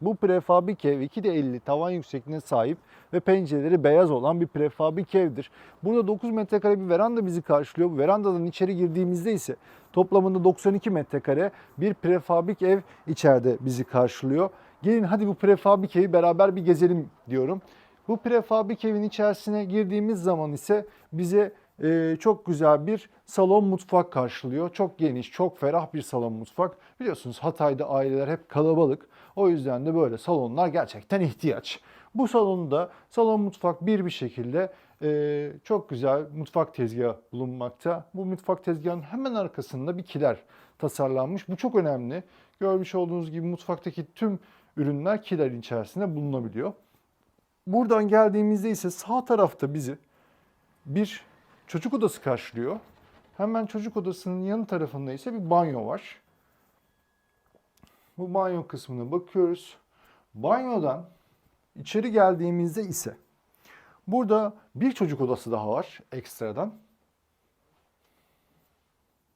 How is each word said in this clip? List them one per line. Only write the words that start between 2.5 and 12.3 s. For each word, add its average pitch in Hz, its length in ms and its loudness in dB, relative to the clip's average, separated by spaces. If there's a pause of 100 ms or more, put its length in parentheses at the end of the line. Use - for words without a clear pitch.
ve 180 60 0
pencereleri 165 640 2
beyaz 156 280 6
olan 147 300 0
bir 156 60 0
prefabrik 156 680 -2
evdir. 151 360 0 (320)
Burada 214 240 2
dokuz 220 240 -4
metrekare 208 480 0
bir 185 100 -4
veranda 214 360 2
bizi 175 160 -2
karşılıyor. 165 500 0
Bu 151 60 -6
verandadan 185 480 2
içeri 185 300 -2
girdiğimizde 180 580 0
ise 131 220 -6 (380)
toplamında 185 500 4
doksan 185 300 4
iki 202 160 -2
metrekare 151 640 0 (260)
bir 190 160 0
prefabrik 175 680 0